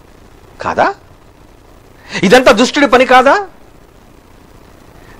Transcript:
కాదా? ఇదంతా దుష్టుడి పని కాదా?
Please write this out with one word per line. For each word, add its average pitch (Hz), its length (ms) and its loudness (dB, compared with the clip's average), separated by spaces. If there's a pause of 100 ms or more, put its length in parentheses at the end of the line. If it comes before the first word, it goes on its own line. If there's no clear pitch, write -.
(600)
కాదా? 120 320 -4 (1300)
ఇదంతా 254 280 2
దుష్టుడి 254 360 0
పని 254 180 2
కాదా? 269 420 0 (1700)